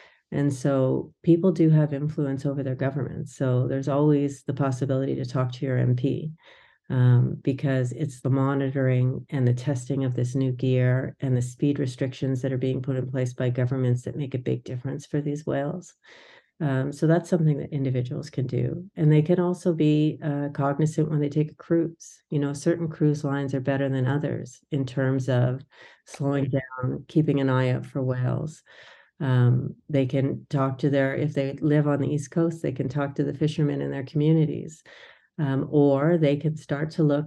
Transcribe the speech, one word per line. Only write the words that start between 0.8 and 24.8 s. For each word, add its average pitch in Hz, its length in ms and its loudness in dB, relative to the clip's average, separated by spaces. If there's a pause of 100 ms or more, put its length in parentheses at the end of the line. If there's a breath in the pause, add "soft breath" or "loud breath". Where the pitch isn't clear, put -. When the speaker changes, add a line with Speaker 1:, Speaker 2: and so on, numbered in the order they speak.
Speaker 1:
people 170 280 4
do 160 180 4
have 151 240 4
influence 139 520 -4
over 143 160 -2
their 135 140 -4
governments. - 600 -4
So 127 320 0
there's 135 200 -4
always 143 560 2
the 135 100 -4
possibility 135 600 -2
to 131 100 -4
talk 123 280 -2
to - 120 -8
your 127 120 0
M 123 180 2
P, 143 360 -2 (580 soft breath)
um, 123 520 4
because 131 520 0
it's - 280 -6
the 135 80 0
monitoring 135 1000 0
and 127 180 0
the 120 60 4
testing 135 500 -2
of 123 120 -2
this 123 200 -2
new 131 160 0
gear 127 680 0
and 127 160 0
the 120 60 2
speed 143 380 0
restrictions 135 600 -4
that 131 100 -2
are 131 60 -2
being 131 240 -2
put 131 160 -4
in 127 120 -4
place 127 240 -2
by 127 160 -2
governments 123 540 0
that - 140 -8
make 143 160 -6
a 127 60 -2
big 123 240 -2
difference 135 420 -8
for 147 160 -4
these 147 240 -6
whales. 147 480 -4 (640 loud breath)
Um, 135 320 -2
so 151 140 -4
that's 170 240 4
something 156 300 2
that 147 120 -10
individuals 135 580 -4
can - 180 -4
do. 131 360 -4 (120)
And 156 160 4
they 151 100 6
can 175 180 2
also 175 340 0
be, 151 500 2
uh, 143 300 -2
cognizant 151 560 0
when 151 100 0
they 143 100 0
take 151 220 -2
a - 40 -20
cruise. - 680 -4 (100)
You 151 80 0
know, 143 120 -2
certain 165 380 -2
cruise 151 340 0
lines 139 300 -2
are 135 80 0
better 135 260 0
than 131 200 0
others 127 520 -4 (120)
in 135 140 -2